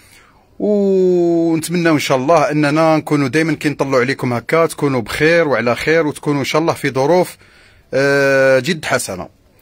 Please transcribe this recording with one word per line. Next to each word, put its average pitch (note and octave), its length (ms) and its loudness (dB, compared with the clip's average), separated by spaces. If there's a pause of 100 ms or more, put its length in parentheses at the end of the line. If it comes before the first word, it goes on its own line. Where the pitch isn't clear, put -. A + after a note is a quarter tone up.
(600)
ونتمناو F3 1300 0
إن C#3+ 60 2
شاء C3+ 180 0
الله C#3+ 340 2
أننا D3+ 460 2
نكونوا D3 300 0
دايما D#3 260 0
كنطلعوا C#3 480 -2
عليكم B2+ 320 -2
هكا، D#3+ 320 0
تكونوا C#3 360 -2
بخير D#3+ 460 0
وعلى A#2 280 0
خير D#3 320 0
وتكونوا C#3+ 320 -4
إن B2+ 60 -4
شاء D#3 160 0
الله E3 120 -2
في C#3+ 160 -4
ظروف، C#3 480 0 (560)
آه، C3+ 640 2
جد D#3 260 -4
حسنة. F#2+ 540 -6 (220)